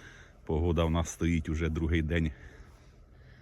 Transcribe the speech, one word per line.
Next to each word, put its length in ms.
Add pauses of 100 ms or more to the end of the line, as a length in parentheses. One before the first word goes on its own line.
(460)
Погода 380
у 60
нас 200
стоїть 400
уже 200
другий 320
день. 300 (1120)